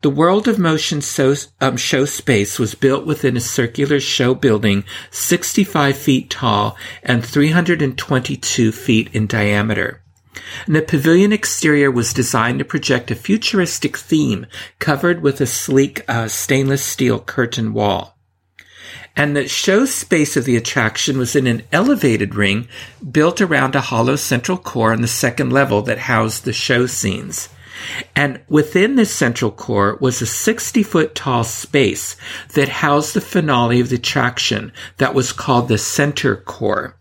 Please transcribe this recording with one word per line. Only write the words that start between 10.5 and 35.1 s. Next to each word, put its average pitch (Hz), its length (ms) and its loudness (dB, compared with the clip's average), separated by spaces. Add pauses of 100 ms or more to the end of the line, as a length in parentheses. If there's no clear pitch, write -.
And 151 100 0
the 156 60 4
pavilion 165 500 4
exterior 151 600 2
was 120 220 0
designed 123 460 0
to 139 60 -4
project - 460 -2
a - 40 -2
futuristic - 800 -2
theme 127 520 0 (320)
covered 165 420 0
with 139 180 0
a 139 60 2
sleek, - 640 0
uh, 117 200 -2
stainless 135 560 0
steel 117 360 0
curtain 113 540 -4
wall. 104 440 -2 (1000)
And 147 200 0
the 139 120 0
show 202 380 2
space 160 500 0
of 123 100 0
the 123 100 2
attraction 117 640 -2
was 120 160 -2
in 135 100 4
an 117 260 0
elevated 151 600 2
ring 104 360 0 (420)
built 156 280 2
around 143 360 2
a 135 60 2
hollow 120 340 0
central 143 420 -2
core 113 360 0
on 113 80 0
the 117 60 0
second 123 440 0
level 123 320 2
that 110 160 -4
housed 110 460 0
the 120 80 -2
show 123 340 0
scenes. - 600 -6 (680)
And 139 320 0
within 180 480 4
this 226 180 4
central 120 360 0
core 104 500 -2
was 127 220 0
a 120 60 -2
sixty-foot - 880 0
tall 120 280 0
space - 720 -2 (380)
that 139 160 2
housed 147 460 0
the 196 60 2
finale 123 580 2
of 123 100 0
the 127 60 0
attraction 120 760 -2 (260)
that 131 180 0